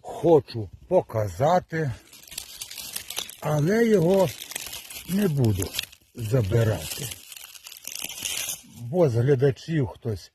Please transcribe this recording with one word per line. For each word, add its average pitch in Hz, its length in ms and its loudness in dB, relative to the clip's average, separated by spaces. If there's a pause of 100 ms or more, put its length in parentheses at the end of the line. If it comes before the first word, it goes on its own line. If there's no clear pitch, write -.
хочу 135 680 2 (180)
показати, 147 1040 0 (1500)
але 160 460 2
його 190 400 6 (800)
не 202 180 2
буду 120 420 2 (460)
забирати. 107 880 0 (1800)
Бо 147 280 2
з 113 60 0
глядачів 135 720 2
хтось - 480 -8